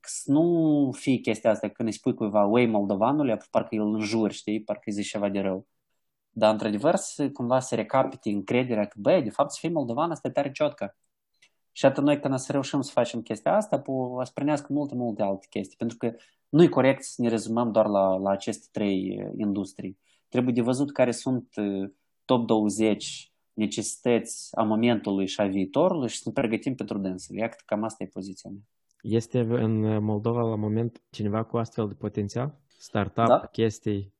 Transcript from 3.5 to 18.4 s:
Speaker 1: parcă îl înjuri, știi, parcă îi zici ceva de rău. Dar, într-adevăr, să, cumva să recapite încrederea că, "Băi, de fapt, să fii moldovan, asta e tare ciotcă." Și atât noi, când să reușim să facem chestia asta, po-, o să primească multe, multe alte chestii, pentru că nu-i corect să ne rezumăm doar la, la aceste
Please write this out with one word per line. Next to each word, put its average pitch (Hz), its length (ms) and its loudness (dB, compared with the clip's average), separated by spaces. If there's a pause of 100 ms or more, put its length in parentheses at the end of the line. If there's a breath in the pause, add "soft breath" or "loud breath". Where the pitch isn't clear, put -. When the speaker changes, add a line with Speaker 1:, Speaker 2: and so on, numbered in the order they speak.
Speaker 1:
parcă 110 260 -2
îl 107 180 0
înjuri, 107 400 0
știi, 110 280 -4
parcă 104 220 -6
îi 107 80 -6
zici 101 160 -4
ceva 101 200 -2
de 98 120 0
rău. 95 260 -2 (640)
Dar, 110 220 4
într-adevăr, 107 420 0
să, 143 360 -2
cumva 127 300 0
să 131 140 -6
recapite 117 560 0
încrederea 107 560 0
că, - 140 -18
"Băi, 156 220 4
de 110 80 -4
fapt, 143 200 0
să - 100 -12
fii 165 100 -4
moldovan, 127 400 -2
asta - 180 -8
e - 20 -4
tare 139 220 -2
ciotcă." 135 440 -4 (760 soft breath)
Și - 140 0
atât 139 180 4
noi, 143 160 2
când 135 180 -2
să 131 140 -8
reușim 139 280 -2
să 127 100 -4
facem 117 320 -2
chestia 117 340 -2
asta, 214 220 -2
po-, 127 400 -4
o 127 60 -4
să 127 100 -12
primească 143 380 -2
multe, 143 220 -4
multe 113 280 -2
alte 98 280 -2
chestii, 104 260 -8
pentru 117 200 -6
că 117 180 -4 (340 loud breath)
nu-i 160 200 8
corect 135 340 4
să - 200 -8
ne 117 60 2
rezumăm 113 440 0
doar 107 140 4
la, 98 300 4
la 98 140 0
aceste 98 420 -4